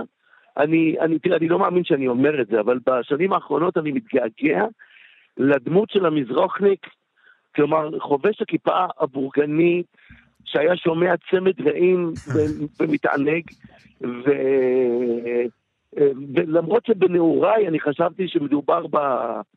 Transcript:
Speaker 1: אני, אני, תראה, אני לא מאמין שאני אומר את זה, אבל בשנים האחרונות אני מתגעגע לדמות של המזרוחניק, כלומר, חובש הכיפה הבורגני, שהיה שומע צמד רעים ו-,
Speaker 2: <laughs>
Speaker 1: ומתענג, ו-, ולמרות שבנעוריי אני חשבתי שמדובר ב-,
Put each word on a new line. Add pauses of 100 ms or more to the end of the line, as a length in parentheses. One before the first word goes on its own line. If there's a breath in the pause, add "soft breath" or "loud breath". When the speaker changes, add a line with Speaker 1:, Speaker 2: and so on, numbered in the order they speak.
(580 soft breath)
Speaker 1:
אני,
אני,
תראה,
אני
לא
מאמין
שאני
אומר
את
זה,
אבל
בשנים
האחרונות
אני
מתגעגע (720 soft breath)
לדמות
של
המזרוחניק, (680 soft breath)
כלומר,
חובש
הכיפה (140)
הבורגני, (600 soft breath)
שהיה
שומע (180)
צמד
רעים (200)
ו-,
Speaker 2:
<laughs>
Speaker 1:
ומתענג, (580 soft breath)
ו-, (840)
ולמרות
שבנעוריי
אני
חשבתי
שמדובר
ב-, (160)